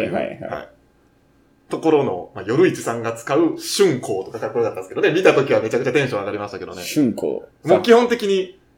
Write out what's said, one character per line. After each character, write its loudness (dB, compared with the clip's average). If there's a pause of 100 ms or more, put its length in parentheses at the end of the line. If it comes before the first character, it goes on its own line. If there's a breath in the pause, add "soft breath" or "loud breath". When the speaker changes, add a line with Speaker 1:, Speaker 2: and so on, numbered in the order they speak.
Speaker 1:
は -2
い -6
は -10
い。 -16
Speaker 2:
は -10
い。 -16 (1000)
と -4
こ 0
ろ 4
の、 -6
ま -12
あ、 -16
夜 4
市 -2
さ -4
ん -6
が -4
使 -6
う 2
春 0
光 -6
と -16
か -10
か -6
っ -10
こ -2
よ 2
か -4
っ -16
た -10
ん -8
で -
す -18
け -16
ど -4
ね。 4
見 0
た 8
時 2
は 4
め -4
ち 0
ゃ 2
く -2
ち -2
ゃ 0
テ 2
ン -2
シ -4
ョ -2
ン -4
上 -6
が -6
り -6
ま -6
し -18
た -10
け -12
ど -14
ね。 -12
Speaker 1:
春 0
光。 -4 (240)
Speaker 2:
も 6
う -4
基 4
本 6
的 -2
に -2 (200)